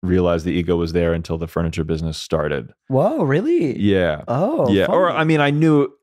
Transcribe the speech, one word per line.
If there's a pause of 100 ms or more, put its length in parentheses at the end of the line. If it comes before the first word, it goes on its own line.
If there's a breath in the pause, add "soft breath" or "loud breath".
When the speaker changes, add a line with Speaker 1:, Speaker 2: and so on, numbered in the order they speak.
Speaker 1:
realize
the
ego
was
there
until
the
furniture
business
started. (160)
Speaker 2:
Whoa,
really?
Speaker 1:
Yeah.
Speaker 2:
Oh,
Speaker 1:
Yeah.
Or,
Speaker 2:
fun.
Speaker 1:
I
mean,
I
knew (120)